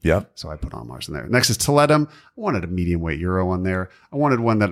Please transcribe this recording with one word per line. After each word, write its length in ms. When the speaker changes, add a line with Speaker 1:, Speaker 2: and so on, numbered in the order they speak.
Speaker 1:
Yep. 320
Speaker 2:
So 140
I 60
put 180
On 140
Mars 220
in 60
there. 120
Next 220
is 80
Toledo. 480
I 20
wanted 280
a 40
medium 340
weight 180
Euro 300
on 140
there. 260
I 20
wanted 240
one 200
that, 120